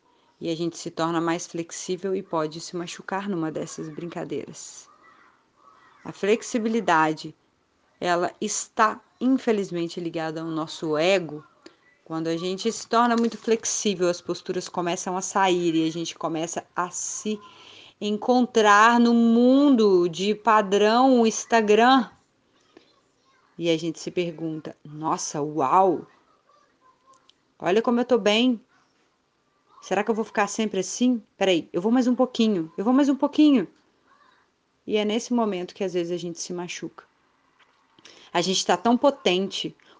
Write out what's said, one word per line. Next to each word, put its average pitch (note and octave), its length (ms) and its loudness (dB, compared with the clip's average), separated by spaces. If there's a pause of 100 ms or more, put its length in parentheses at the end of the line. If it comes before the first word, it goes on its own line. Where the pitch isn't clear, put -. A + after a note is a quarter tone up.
(400)
E E3 120 -6
a E3 40 -2
gente E3 220 -6
se E3 140 -12
torna E3 280 -2
mais E3+ 280 -2
flexível F3+ 680 -6
e G3 60 -4
pode D#3+ 400 -6
se - 140 -14
machucar F#3+ 520 -8
numa D#3+ 240 -4
dessas D#3+ 380 -10
brincadeiras. D#3 1000 -12 (1160)
A E3+ 80 -12
flexibilidade, F3+ 1200 0 (680)
ela F3 400 -2
está - 600 -2 (180)
infelizmente G3+ 800 -2
ligada D#3+ 420 -8
ao E3 60 -10
nosso D#3 500 -6
ego, D#3+ 460 0 (600)
quando D#3+ 240 -6
a E3 100 -2
gente F#3 340 -4
se - 160 -12
torna A#3 300 2
muito A#3 200 0
flexível, G#3 680 -2
as F3 140 -2
posturas F3+ 480 -8
começam F3+ 480 -4
a F#3+ 40 -6
sair F3 540 0
e D#3+ 100 2
a E3 60 -2
gente E3 240 -8
começa D#3+ 580 -6
a F3 160 -4
se - 480 -8 (600)
encontrar A3 1000 4
no A#3+ 160 6
mundo A#3 960 6
de F#3 260 -2
padrão G#3+ 960 4
Instagram. A3+ 840 4 (1500)
E E3+ 120 -2
a E3 80 2
gente D#3+ 220 -6
se - 100 -10
pergunta: E3 640 -6 (120)
"Nossa, D#3 560 -6
uau! D#3 680 2 (1500)
Olha F#3 220 2
como A#3+ 180 0
eu B3 60 0
tô B3 120 2
bem. A3 440 2 (1200)
Será F#3+ 200 -2
que G#3 80 -4
eu A3 60 0
vou G#3+ 80 -4
ficar G3+ 240 -2
sempre G#3 320 -4
assim? B3 420 -2 (140)
Peraí, F#3+ 380 0
eu F3 80 -2
vou A3 100 0
mais B3 160 2
um B3 80 2
pouquinho, A3 600 0
eu G3 80 -4
vou B3 80 2
mais C#4 160 4
um C#4 60 2
pouquinho." C#4 520 4 (1160)
E G#3 100 -4
é G#3 80 2
nesse G#3+ 300 -2
momento G3+ 420 -2
que G#3 80 -4
às F3+ 100 -4
vezes F3 200 -2
a F3 40 -4
gente E3+ 220 -8
se - 140 -10
machuca. F3 500 -12 (1300)
A F3 100 -2
gente F#3 240 -2
tá F3+ 120 2
tão A#3 200 2
potente, G3 800 -2 (240)